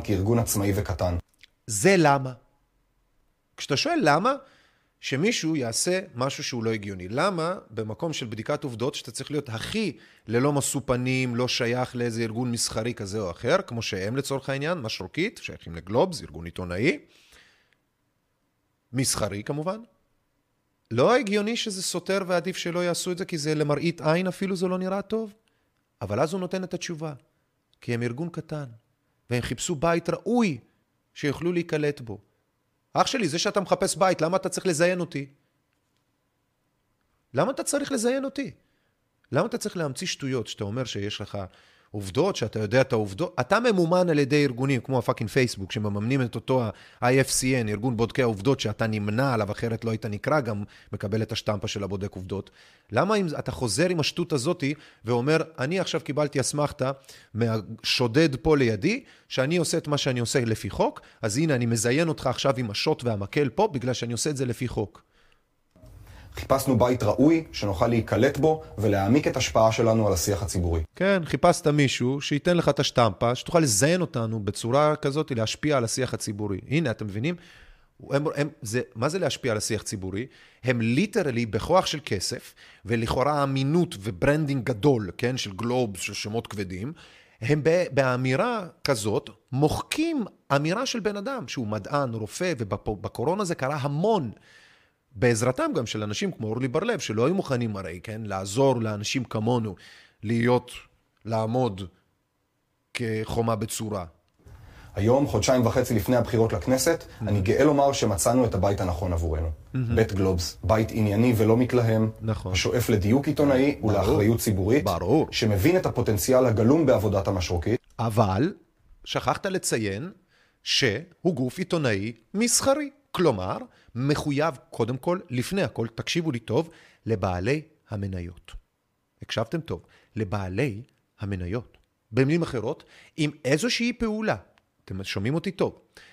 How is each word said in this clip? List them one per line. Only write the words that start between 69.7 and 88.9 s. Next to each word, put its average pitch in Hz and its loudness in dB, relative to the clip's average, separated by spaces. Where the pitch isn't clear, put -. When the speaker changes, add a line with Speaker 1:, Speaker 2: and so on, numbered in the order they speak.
Speaker 1:
שלנו 113 4
על 98 4
השיח 92 0
הציבורי. 85 0
Speaker 2:
כן, 190 2
חיפשת 156 4
מישהו 139 2
שייתן 170 2
לך 151 4
את 143 2
השטמפה, 120 2
שתוכל - 2
לזיין 147 4
אותנו 113 -2
בצורה 120 2
כזאת, 143 -2
להשפיע 135 0
על 120 2
השיח 123 -2
הציבורי. 104 -6
הנה, 143 0
אתם 107 -6
מבינים? 113 -4
הם, 143 0
הם, 143 -2
זה, 117 -2
מה 123 -2
זה 180 -4
להשפיע 135 -2
על 107 0
השיח 104 -2
הציבורי? 98 -6
הם 120 2
ליטרלי, 127 0
בכוח 147 2
של 156 -4
כסף, - -6
ולכאורה 123 0
אמינות 139 2
וברנדינג 135 0
גדול, 117 2
כן, 123 -2
של 104 -6
גלובס, 110 -2
של 104 -8
שמות 110 -6
כבדים, 98 -8
הם 143 0
ב-, 165 4
באמירה 135 0
כזאת, 110 0